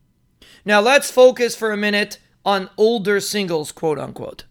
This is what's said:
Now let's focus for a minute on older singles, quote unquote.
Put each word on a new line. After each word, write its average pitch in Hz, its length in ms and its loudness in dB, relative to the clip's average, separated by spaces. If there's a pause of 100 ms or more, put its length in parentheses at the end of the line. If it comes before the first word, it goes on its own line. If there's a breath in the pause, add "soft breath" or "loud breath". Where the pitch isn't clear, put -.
(640 soft breath)
Now 208 160 4
let's 269 300 2
focus 247 440 4
for 220 180 -4
a 208 40 -4
minute 208 420 -4 (240)
on 190 360 -2
older 208 420 0
singles, 180 500 -6
quote 151 280 -4
unquote. - 520 -14